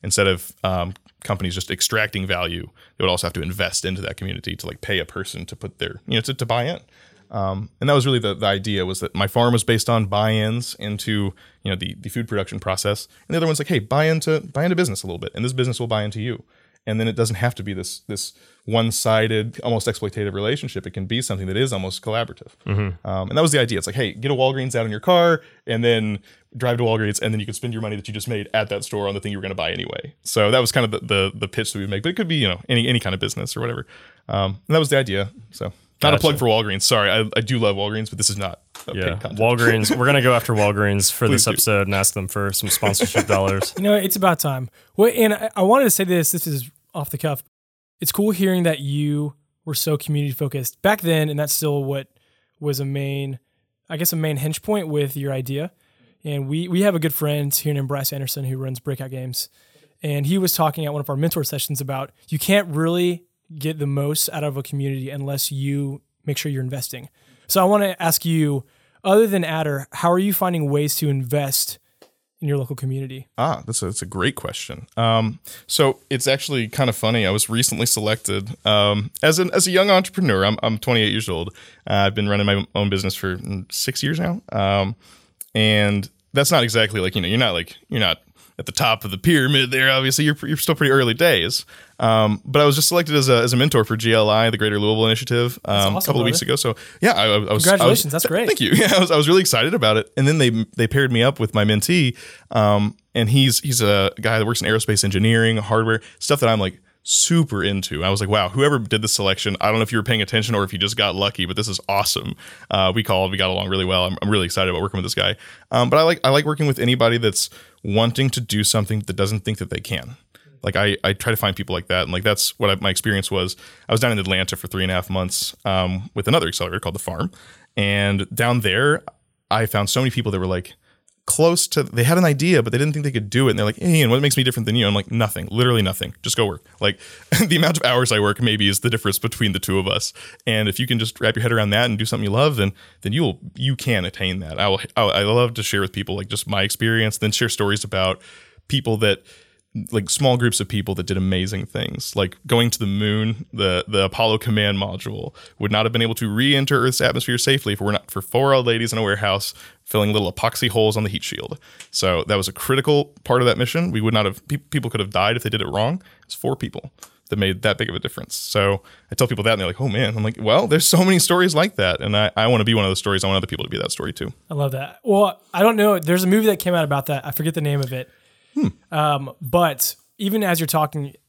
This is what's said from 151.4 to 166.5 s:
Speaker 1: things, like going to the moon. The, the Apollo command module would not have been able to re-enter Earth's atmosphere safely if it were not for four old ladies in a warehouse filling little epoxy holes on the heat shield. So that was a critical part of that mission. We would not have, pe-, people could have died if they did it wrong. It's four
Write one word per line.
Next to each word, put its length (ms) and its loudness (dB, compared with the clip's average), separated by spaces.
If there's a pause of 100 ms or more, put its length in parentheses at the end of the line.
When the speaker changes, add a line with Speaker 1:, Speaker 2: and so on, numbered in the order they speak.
Speaker 1:
things, 500 -8
like 220 -2 (100)
going 220 4
to 100 -4
the 60 -2
moon. 640 -2
The, 380 0
the 160 2
Apollo 320 2
command 400 0
module 580 -8 (240)
would 120 2
not 140 2
have 60 0
been 100 0
able 140 0
to 180 -4
re-enter 520 2
Earth's 160 0
atmosphere 360 0
safely 360 0
if 80 -6
it 20 -6
were 80 0
not 180 -4
for 120 -8
four 320 2
old 140 2
ladies 260 0
in 60 -4
a 40 0
warehouse 500 0 (300)
filling 300 0
little 180 0
epoxy 380 -2
holes 260 2
on 80 -2
the 60 -2
heat 160 -8
shield. 340 -10 (320)
So 320 0
that 120 0
was 120 0
a 60 -8
critical 600 0 (120)
part 160 2
of 60 4
that 100 2
mission. 340 -2
We 80 -2
would 140 4
not 120 4
have, 220 -4
pe-, 100 -4
people 320 -4
could 120 -4
have 80 -4
died 260 2
if 80 -6
they 60 -2
did 120 -2
it 60 -6
wrong. 340 0 (220)
It's 100 -16
four 220 -4